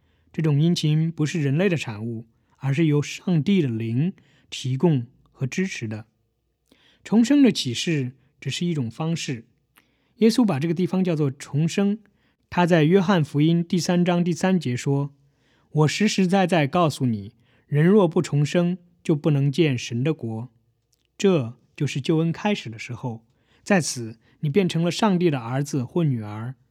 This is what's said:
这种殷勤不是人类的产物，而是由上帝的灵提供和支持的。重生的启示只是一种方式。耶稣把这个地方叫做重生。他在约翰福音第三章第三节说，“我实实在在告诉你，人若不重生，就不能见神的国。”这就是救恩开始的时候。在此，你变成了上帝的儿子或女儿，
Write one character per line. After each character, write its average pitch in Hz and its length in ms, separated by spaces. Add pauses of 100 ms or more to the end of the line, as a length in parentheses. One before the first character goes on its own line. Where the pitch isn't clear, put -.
(340)
这 - 80
种 151 180
殷 170 140
勤 160 380
不 156 120
是 160 160
人 139 160
类 190 140
的 165 80
产 110 260
物， 117 220 (320)
而 135 160
是 165 140
由 147 120
上 156 440
帝 190 180
的 143 60
灵 117 460 (360)
提 127 260
供 135 300 (260)
和 - 140
支 185 220
持 123 200
的。 107 200 (960)
重 226 200
生 285 200
的 226 80
启 123 240
示 139 380 (280)
只 139 80
是 175 160
一 175 80
种 127 160
方 160 260
式。 123 300 (720)
耶 220 120
稣 233 160
把 185 160
这 160 80
个 170 60
地 170 140
方 190 160
叫 175 120
做 147 140
重 147 400
生。 202 300 (500)
他 180 160
在 165 200
约 180 140
翰 175 240
福 139 160
音 165 240
第 175 140
三 175 260
章 175 200
第 175 100
三 185 260
节 123 160
说 139 380 (560)
，“我 151 180
实 208 200
实 196 180
在 185 220
在 165 180
告 160 240
诉 139 160
你， 104 280 (340)
人 147 180
若 190 220
不 160 120
重 147 240
生， 175 360 (240)
就 165 120
不 151 140
能 139 220
见 139 260
神 120 260
的 160 80
国。” 117 380 (640)
这 147 440 (160)
就 147 120
是 139 140
救 160 160
恩 165 140
开 208 220
始 - 160
的 110 100
时 - 140
候。 113 300 (400)
在 196 160
此， 117 380 (220)
你 151 100
变 180 180
成 165 160
了 175 60
上 190 280
帝 175 120
的 139 100
儿 123 240
子 139 220
或 175 180
女 127 180
儿， 110 340 (160)